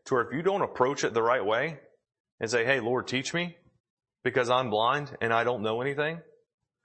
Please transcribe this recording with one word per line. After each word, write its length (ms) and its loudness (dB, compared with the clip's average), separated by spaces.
to 80 -2
where 120 2
if 60 -10
you 100 -4
don't 200 0
approach 420 0
it 80 0
the 100 2
right 220 2
way 360 0
and 100 -4
say, 140 2
"Hey, 160 2
Lord, 260 -2
teach 280 -4
me 220 -4
because 260 0
I'm 220 2
blind 500 0
and 120 0
I 120 4
don't 180 -2
know 200 -2
anything," 400 -4